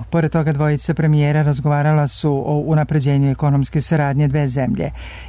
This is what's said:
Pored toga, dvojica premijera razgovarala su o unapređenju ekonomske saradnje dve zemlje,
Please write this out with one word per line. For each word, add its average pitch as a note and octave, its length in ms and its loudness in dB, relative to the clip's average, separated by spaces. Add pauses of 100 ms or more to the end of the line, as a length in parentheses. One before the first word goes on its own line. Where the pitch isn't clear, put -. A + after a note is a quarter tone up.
(120)
Pored D#3+ 220 0
toga, D#3 200 0
dvojica D3 420 0
premijera D3+ 480 2
razgovarala D3 680 2
su C#3 380 -2
o D3 200 0
unapređenju C#3+ 640 2
ekonomske C#3 500 0
saradnje C#3+ 480 0
dve C#3+ 200 0
zemlje, B2+ 420 -2 (380)